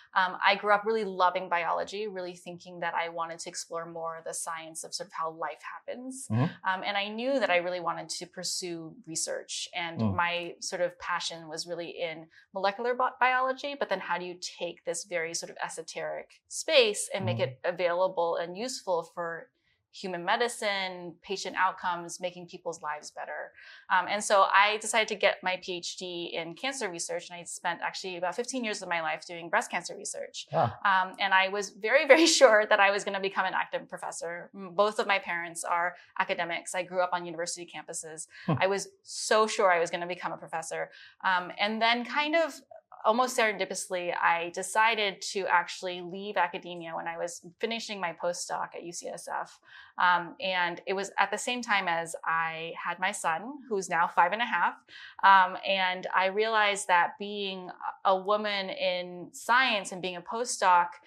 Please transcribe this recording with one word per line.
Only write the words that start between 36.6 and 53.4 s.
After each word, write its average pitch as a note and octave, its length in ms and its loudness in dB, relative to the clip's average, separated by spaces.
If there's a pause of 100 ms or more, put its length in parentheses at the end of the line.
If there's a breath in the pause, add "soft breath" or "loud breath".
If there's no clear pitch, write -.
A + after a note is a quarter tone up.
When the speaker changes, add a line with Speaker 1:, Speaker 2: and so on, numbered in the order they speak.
Speaker 1:
I F#3 80 -2
grew F3+ 180 -2
up F3+ 120 0
on F3 120 -2
university F3 400 -8
campuses. D#3+ 600 -12 (200 loud breath)
Speaker 2:
Hmm. D#3 120 2
Speaker 1:
I F#3 80 4
was G3 220 0 (140)
so - 440 2
sure G#3+ 240 4
I F3 80 6
was E3+ 120 0
gonna E3+ 160 -4
become F3 260 -6
a D#3+ 40 -10
professor. D#3+ 520 -6 (340 loud breath)
Um, F3+ 340 0
and A3 240 0
then A#3+ 220 4
kind D4 320 0
of D#4 180 2 (520)
almost B3 320 4
serendipitously, F#3 840 0
I E3+ 360 2
decided G#3 680 0 (120)
to F#3+ 120 -2
actually F3+ 560 0
leave G3 360 -6
academia F3 580 -4
when E3+ 120 -8
I E3+ 120 -8
was F3 260 -8 (140)
finishing A3+ 400 -6
my F3 200 -4
postdoc E3+ 540 -6
at E3 100 -12
U E3+ 80 -10
C - 160 -12
S F3 240 -10
F. D3 280 -8 (400 loud breath)
Um, F3 420 2
and F3+ 460 -2
it G3 60 0
was G3 260 -4
at G3 100 4
the G#3 80 -4
same B3 240 -4
time G3+ 260 0
as E3 280 -2 (100)
I E3 480 -2 (100)
had F3 140 -4
my F#3+ 140 0
son, G3 480 -4 (100)